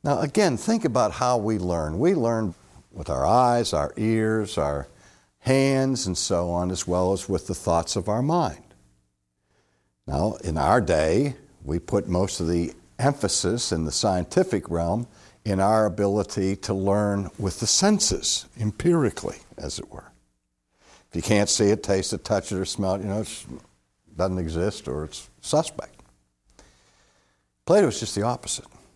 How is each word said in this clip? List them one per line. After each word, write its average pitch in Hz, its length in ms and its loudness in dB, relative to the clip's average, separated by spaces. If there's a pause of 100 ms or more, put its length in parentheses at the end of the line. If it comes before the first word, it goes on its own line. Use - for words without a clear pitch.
Now, 143 160 2
again, 147 380 2
think 220 260 0
about 117 280 2
how 123 260 2
we 107 200 0
learn. 85 400 0
We 175 160 4
learn 113 400 0 (380)
with 78 160 -10
our 67 160 0
eyes, 120 480 4
our 73 240 0
ears, 110 600 0
our 71 300 -2 (520)
hands, 135 680 2
and 92 120 -2
so 87 320 0
on, 87 200 0
as 90 160 -4
well 90 280 2
as - 140 -6
with 95 180 -2
the 95 80 -4
thoughts 85 420 0
of 95 120 -2
our 107 120 0
mind. 143 420 0 (1400)
Now, 76 280 0 (100)
in 78 140 -2
our 92 220 4
day, 87 560 2 (280)
we 82 140 -2
put - 300 -2
most 92 320 0
of 82 80 0
the 85 260 0 (240)
emphasis 120 760 0
in 80 120 -2
the 76 80 -4
scientific 101 760 0
realm 85 380 -2 (380)
in 98 160 0
our 107 260 4
ability 98 720 0
to - 180 -6
learn 98 640 0
with 98 220 -4
the 117 60 -2
senses, - 800 0 (140)
empirically, 135 800 0 (180)
as - 220 -10
it - 120 -12
were. - 200 -18 (1000)
If - 80 -10
you 85 60 -4
can't 104 260 4
see - 180 2
it, 104 160 4
taste 95 300 0
it, 95 120 -8
touch 101 280 -2
it, 92 60 -2
or 95 60 -2
smell 95 320 -2
it, 95 60 -6
you 104 60 -6
know, 104 120 -2
it - 960 -16
doesn't 92 220 0
exist 85 500 -4
or 73 160 -6
it's - 240 -14 (120)
suspect. - 560 -4 (1700)
Plato 190 220 6
was - 140 -2
just - 140 -6
the 101 80 -2
opposite. - 440 -4 (300)